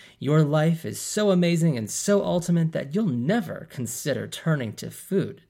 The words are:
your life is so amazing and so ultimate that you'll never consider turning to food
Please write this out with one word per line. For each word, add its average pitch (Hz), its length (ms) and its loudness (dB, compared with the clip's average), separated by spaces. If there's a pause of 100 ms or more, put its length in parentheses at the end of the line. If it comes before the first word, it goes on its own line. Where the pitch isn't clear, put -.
(180)
your 151 240 4
life 156 420 2
is - 160 -8
so 214 300 0
amazing 170 480 4
and 104 100 -4
so - 360 0
ultimate 170 480 2
that 139 220 -6
you'll 220 120 0
never 135 640 -2
consider 113 560 -6
turning 135 480 -2
to 113 160 -10
food - 600 -4